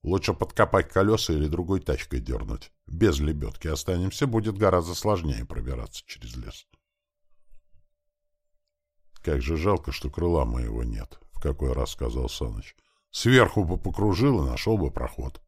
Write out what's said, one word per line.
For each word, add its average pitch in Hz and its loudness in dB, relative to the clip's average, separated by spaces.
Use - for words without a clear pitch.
Лучше 95 2
подкопать - 2
колёса 101 2
или 76 2
другой 85 0
тачкой 71 -4
дёрнуть. 55 -8
Без 82 2
лебёдки 73 -4
останемся, 90 -2
будет 110 0
гораздо 90 4
сложнее 82 -2
пробираться - -8
через 57 -14
лес". - -14
"Как 71 0
же 78 0
жалко, 87 0
что - -6
крыла 85 2
моего 58 -4
нет", — 57 -8
в - -6
какой 69 -2
раз - -2
сказал 60 -4
Саныч. 53 -8
"Сверху 120 6
бы 87 0
покружил 104 2
и 65 0
нашёл 104 0
бы 76 0
проход". - -8